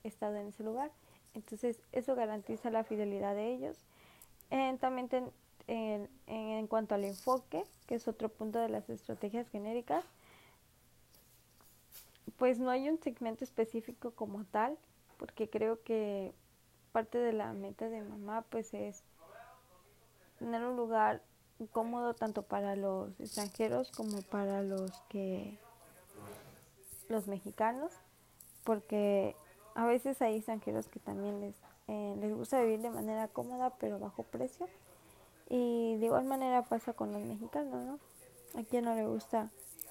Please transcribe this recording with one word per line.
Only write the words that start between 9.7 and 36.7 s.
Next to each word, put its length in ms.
pues 240
no 100
hay 180
un 120
segmento 420
específico 680
como 320
tal, 340
porque 340
creo 320
que 500
parte 260
de 140
la 200
meta 360
de 140
mamá, 460
pues, 260
es 280
tener 240
un 140
lugar 440
cómodo 420
tanto 280
para 340
los 420
extranjeros 720
como 320
para 400
los 300
que, 500
los 180
mexicanos, 640
porque 720
a 100
veces 380
hay 140
extranjeros 500
que 140
también 400
les, 160
eh, 320
les 120
gusta 300
vivir 180
de 100
manera 360
cómoda 440
pero 180
bajo 240
precio, 460
y 480
de 100
igual 200
manera 360
pasa 300